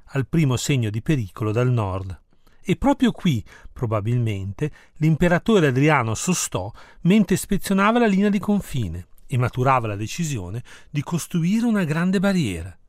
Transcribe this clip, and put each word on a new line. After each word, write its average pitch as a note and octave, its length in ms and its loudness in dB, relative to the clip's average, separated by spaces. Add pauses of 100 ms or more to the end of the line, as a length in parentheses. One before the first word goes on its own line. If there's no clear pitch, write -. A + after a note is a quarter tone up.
al C3+ 200 -2
primo C#3+ 300 2
segno A#2+ 320 0
di A2 140 -4
pericolo A2+ 500 -2
dal B2 180 2
nord. F#2+ 520 -4 (440)
E F3 100 2
proprio C4 360 2
qui, C3 320 -2 (300)
probabilmente, A2 1000 -4 (220)
l'imperatore E3 720 2
Adriano C3+ 480 2
sostò - 580 -4 (300)
mentre G3+ 320 4
ispezionava G3 640 0
la A#3+ 80 4
linea G3+ 240 2
di G3+ 80 0
confine B2 720 -4 (180)
e C3+ 100 -6
maturava B2 500 0
la G#2 100 -4
decisione A2 680 -6 (260)
di D3 140 -4
costruire F3+ 640 -2
una G#3+ 180 0
grande F3 360 0
barriera A2+ 540 -2 (140)